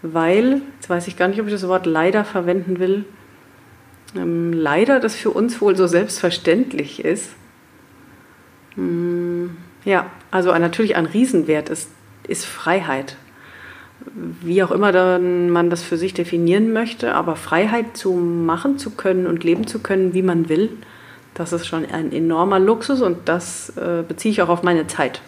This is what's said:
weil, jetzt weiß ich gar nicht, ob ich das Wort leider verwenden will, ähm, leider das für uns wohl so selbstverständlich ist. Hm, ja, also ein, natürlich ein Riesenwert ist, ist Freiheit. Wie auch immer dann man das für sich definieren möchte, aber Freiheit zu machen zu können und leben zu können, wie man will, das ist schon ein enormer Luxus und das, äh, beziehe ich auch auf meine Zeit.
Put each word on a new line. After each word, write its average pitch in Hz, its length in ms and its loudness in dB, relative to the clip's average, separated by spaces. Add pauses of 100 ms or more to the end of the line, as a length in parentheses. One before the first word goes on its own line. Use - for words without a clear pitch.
weil, 185 600 2 (140)
jetzt - 140 -20
weiß 175 180 -2
ich 180 100 -12
gar 185 100 2
nicht, 196 120 0
ob 214 80 -4
ich 208 60 -2
das 185 140 -4
Wort 180 180 0
leider 175 400 2
verwenden 180 540 -2
will, 196 260 0 (1080)
ähm, 170 360 -2
leider 165 480 2
das 220 160 -2
für - 140 -2
uns 233 320 0
wohl 202 140 4
so 190 120 4
selbstverständlich 175 1160 0
ist. 202 260 -2 (1400)
Hm, 175 840 -4 (280)
ja, 190 220 2 (240)
also 180 200 2
ein, 170 100 4
natürlich 175 340 2
ein 165 100 2
Riesenwert 160 640 0
ist, - 200 -8 (380)
ist - 180 -6
Freiheit. 156 720 -4 (1300)
Wie 175 220 2
auch 175 80 0
immer 202 200 2
dann 180 580 2
man 175 200 4
das 170 140 -2
für 170 140 -4
sich 185 160 -4
definieren 175 600 2
möchte, 233 400 -2
aber 165 220 -2
Freiheit 220 600 0
zu 190 160 -2
machen 170 640 0
zu 226 140 -8
können 185 360 0
und 170 160 -2
leben 175 240 0
zu 220 120 -8
können, 190 340 0
wie 185 80 2
man 170 280 2
will, 190 200 2 (680)
das 170 140 -6
ist 170 140 -6
schon 160 180 -4
ein 160 260 -6
enormer 165 480 2
Luxus 226 420 2
und 175 280 0
das, - 480 -4
äh, 170 280 -4
beziehe 190 280 -2
ich 208 80 0
auch 170 80 2
auf 175 120 2
meine 175 260 2
Zeit. - 400 -4